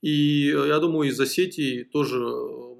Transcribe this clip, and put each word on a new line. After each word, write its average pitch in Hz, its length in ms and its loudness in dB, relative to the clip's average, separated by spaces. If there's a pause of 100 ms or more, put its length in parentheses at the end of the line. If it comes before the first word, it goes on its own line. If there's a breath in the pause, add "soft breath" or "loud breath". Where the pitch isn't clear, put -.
И, 147 500 2
э, 143 160 2
я 151 100 4
думаю, 160 300 2
из 123 120 -2
Осетии 135 640 -2
тоже, 127 340 -2
э, 123 600 -8